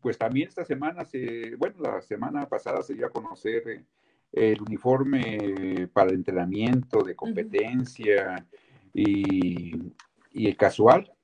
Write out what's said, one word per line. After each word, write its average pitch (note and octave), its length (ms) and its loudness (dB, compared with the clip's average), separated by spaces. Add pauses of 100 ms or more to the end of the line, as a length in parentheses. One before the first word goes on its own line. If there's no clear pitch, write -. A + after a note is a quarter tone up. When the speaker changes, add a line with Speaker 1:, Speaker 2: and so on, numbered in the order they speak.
Speaker 1:
pues, A#2 180 -2
también C3 300 -2
esta F3 160 -10
semana D3+ 400 -6
se, A#2 520 -8
bueno, F#3+ 240 -4
la G#2 200 -4
semana C3+ 480 -8
pasada - 340 -4
se - 120 -8
dio - 120 -4
a - 40 -6
conocer, A2 580 -6
eh, G2+ 160 -12 (480)
el A2 300 2
uniforme G#2+ 1300 -2
para F#2+ 180 6
el F#2+ 60 0
entrenamiento G2+ 880 0
de F#2 100 -2
Speaker 2:
Ujú. F2 40 -8
Speaker 1:
competencia G#2 1300 -2 (480)
y, F#2 800 2 (580)
y G2+ 140 0
el G2+ 100 2
casual A2+ 540 6 (140)